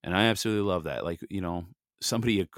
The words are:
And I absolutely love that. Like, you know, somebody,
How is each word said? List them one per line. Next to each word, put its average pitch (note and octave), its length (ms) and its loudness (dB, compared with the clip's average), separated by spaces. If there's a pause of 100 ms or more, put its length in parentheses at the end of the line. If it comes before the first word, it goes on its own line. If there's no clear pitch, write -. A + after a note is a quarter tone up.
And F2 120 0
I G2+ 100 6
absolutely G#2+ 420 2
love F2+ 160 0
that. C#2 220 -6
Like, E2+ 240 -6
you G2 120 -4
know, F2 240 -4 (360)
somebody, A2+ 460 0 (100)